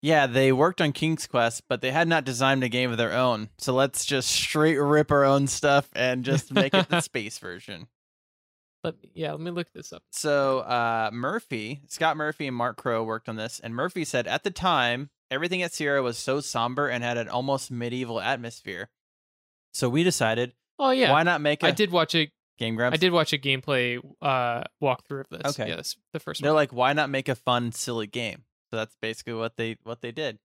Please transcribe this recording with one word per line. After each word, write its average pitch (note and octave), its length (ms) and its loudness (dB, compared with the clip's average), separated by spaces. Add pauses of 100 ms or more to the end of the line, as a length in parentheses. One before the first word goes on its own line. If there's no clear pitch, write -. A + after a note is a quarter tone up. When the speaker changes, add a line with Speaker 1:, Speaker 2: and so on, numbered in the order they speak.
Speaker 1:
"Yeah, D3 260 4
they C3 260 4
worked D#3 280 4
on D3 120 2
King's D#3+ 340 -2
Quest, A#2 420 0
but A#2 140 -2
they C3 80 -2
had E3 180 2
not D#3+ 160 2
designed C3+ 400 2
a B2 60 -2
game B2 200 0
of A2+ 80 -2
their A2+ 140 0
own. A#2 460 0
So C3 160 -2
let's C3+ 320 2
just C#3 240 0
straight D#3 480 2
rip D3 320 4
our C#3 140 6
own C#3 220 6
stuff C#3 480 2
and B2+ 300 0
just C3+ 280 0
make C#3 220 2
it F#3+ 140 4
Speaker 2:
<laughs> - 20 -6
Speaker 1:
the E3+ 100 2
space A2 380 -8
version." F#2 500 -14 (960)
Speaker 2:
Let E3 180 -6
me, - 120 -20
yeah, D#3 180 -6
let D3+ 80 -8
me E3+ 100 -8
look F3 220 -8
this - 200 -16
up. - 180 -20
Speaker 1:
So, C#3 500 2
uh, A#2 520 0
Murphy, C3 760 -6
Scott D#3+ 280 0
Murphy D3+ 300 -4
and B2+ 100 -6
Mark A#2+ 220 -2
Crow A2+ 260 0
worked A2+ 240 -6
on A2+ 80 -8
this, A2 240 -8
and A2+ 140 -10
Murphy D#3+ 320 -4
said, A#2+ 200 -2
"At A#2 180 -4
the G3+ 80 -2
time, C#3 580 0 (200)
everything E3+ 320 -2
at E3+ 120 -6
Sierra C#3+ 280 0
was A#2+ 140 -2
so C#3 240 -2
somber B2+ 480 -2
and A#2+ 160 -2
had A#2+ 140 0
an A#2 100 -4
almost C3 420 -4
medieval A#2+ 500 -4
atmosphere. A2+ 680 -6 (840)
So C3 160 0
we D3+ 140 2
decided, A#2+ 500 2 (240)
Speaker 2:
Oh, C4+ 120 2
yeah. B3+ 200 4
Speaker 1:
why D#3 140 6
not E3+ 160 2
make D3 240 0
a" - 20 6
Speaker 2:
I F3+ 60 6
did G3 180 2
watch E3+ 240 2
a D3+ 160 2 (260)
Speaker 1:
Game A2+ 200 -4
Grumps? B2 180 2
Speaker 2:
I D#3+ 40 0
did F3+ 120 4
watch E3 220 2
a D3 60 -2
gameplay, C3 600 0 (240)
uh, B2 400 0 (180)
walkthrough C3+ 420 -2
of - 60 -14 (140)
this. C#3 160 -2
Speaker 1:
Okay. A2 120 -4
Speaker 2:
Yes, - 260 -8 (160)
the D#3+ 80 -8
first - 200 -10
Speaker 1:
They're D3 120 2
Speaker 2:
one. D#3 40 4
Speaker 1:
like, C#3+ 160 2
"Why B2+ 200 2
not C#3+ 180 0
make C3+ 180 -2
a C3 60 0
fun, A#2+ 380 0
silly A2+ 340 -4
game?" A2 380 -8 (260)
So A2+ 60 -8
that's A2 260 -6
basically A2+ 320 -8
what A2+ 220 -6
they, A2+ 260 -4
what A#2 200 -12
they A#2 100 -8
did. B2+ 320 -6